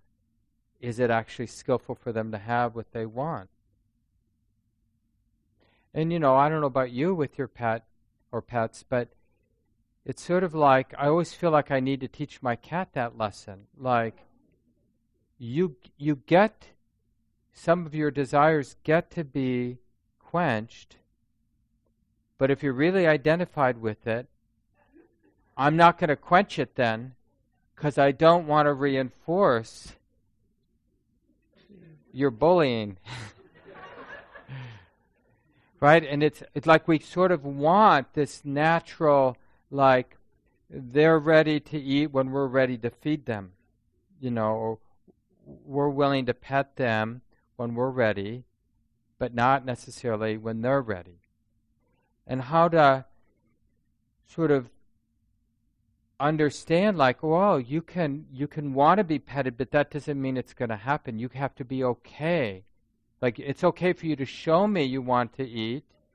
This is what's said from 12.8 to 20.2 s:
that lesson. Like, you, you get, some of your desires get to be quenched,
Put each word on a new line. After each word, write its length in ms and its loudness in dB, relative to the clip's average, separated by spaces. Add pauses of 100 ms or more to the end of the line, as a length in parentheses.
that 220 -6
lesson. 520 -8 (100)
Like, 380 -2 (1200)
you, 380 -4 (200)
you 200 -2 (100)
get, 440 2 (840)
some 340 -2
of 80 -12
your 160 0
desires 720 0
get 300 0
to 100 -8
be 560 -4 (400)
quenched, 800 -4 (1400)